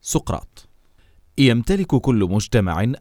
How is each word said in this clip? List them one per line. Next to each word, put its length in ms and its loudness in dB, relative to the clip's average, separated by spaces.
سقراط: 680 -6
يمتلك 500 2
كل 440 0
مجتمع 680 0